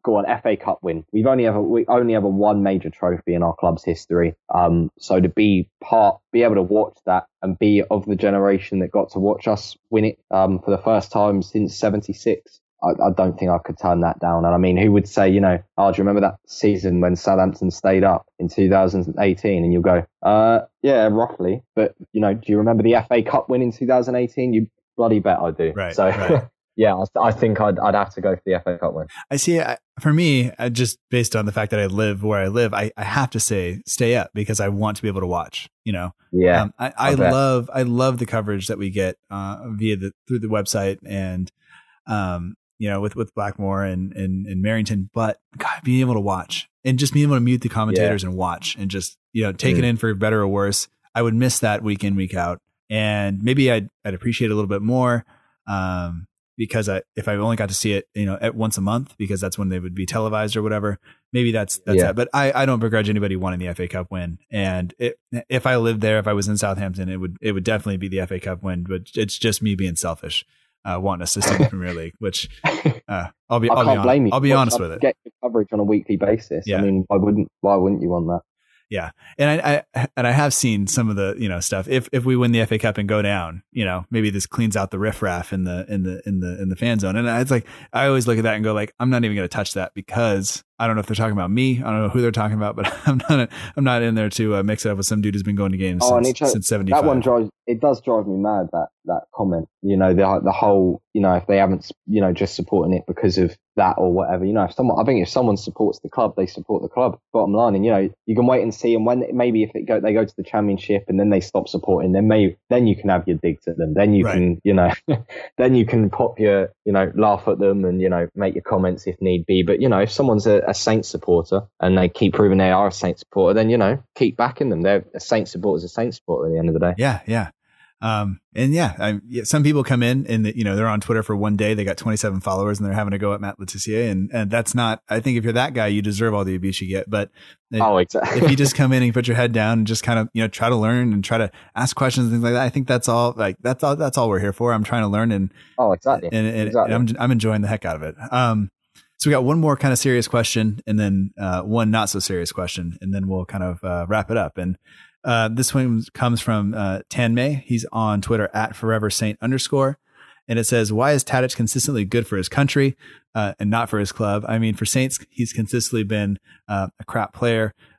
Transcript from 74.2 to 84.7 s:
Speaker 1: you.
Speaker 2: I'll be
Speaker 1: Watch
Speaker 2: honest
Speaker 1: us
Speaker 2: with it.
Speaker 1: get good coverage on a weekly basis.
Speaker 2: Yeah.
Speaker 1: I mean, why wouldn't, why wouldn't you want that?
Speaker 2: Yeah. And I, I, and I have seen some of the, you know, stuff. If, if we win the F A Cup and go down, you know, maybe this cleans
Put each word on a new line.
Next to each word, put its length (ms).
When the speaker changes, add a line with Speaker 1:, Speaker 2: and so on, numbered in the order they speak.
Speaker 1:
you. 60
Speaker 2:
I'll 80
be 100
Speaker 1:
Watch 80
Speaker 2:
honest 180
Speaker 1:
us 40
Speaker 2:
with 120
it. 80
Speaker 1:
get 240
good 80
coverage 300
on 80
a 40
weekly 320
basis. 500
Speaker 2:
Yeah. 120
Speaker 1:
I 40
mean, 260
why 100
wouldn't, 300
why 140
wouldn't 260
you 80
want 200
that? 120
Speaker 2:
Yeah. 220
And 240
I, 220
I, 100
and 120
I 20
have 240
seen 320
some 240
of 60
the, 200
you 120
know, 100
stuff. 300
If, 240
if 120
we 120
win 160
the 80
F 100
A 80
Cup 200
and 100
go 120
down, 520
you 120
know, 280
maybe 180
this 160
cleans 300